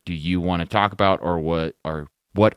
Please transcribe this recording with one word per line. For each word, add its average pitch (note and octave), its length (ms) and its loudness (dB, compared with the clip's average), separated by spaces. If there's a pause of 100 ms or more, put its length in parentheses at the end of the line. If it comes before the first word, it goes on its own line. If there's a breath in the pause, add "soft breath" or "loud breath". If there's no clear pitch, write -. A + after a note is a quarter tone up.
do F2+ 80 -8
you F2 280 -2
wanna F2 260 -2
talk G2+ 260 2
about, G2 300 2
or E2+ 160 0
what D#2+ 360 -2 (100)
are, D#2 220 -6 (280)
what G#2 220 4